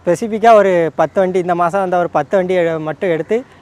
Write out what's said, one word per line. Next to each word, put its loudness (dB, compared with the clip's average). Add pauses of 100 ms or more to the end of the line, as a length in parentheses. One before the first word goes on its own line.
ஸ்பெசிஃபிக்கா 2
ஒரு 4
பத்து -2
வண்டி, 0
இந்த -2
மாசம் 0
வந்த -2
ஒரு 0
பத்து -2
வண்டி 0
எ-, 0
மட்டும் -6
எடுத்து, -2 (160)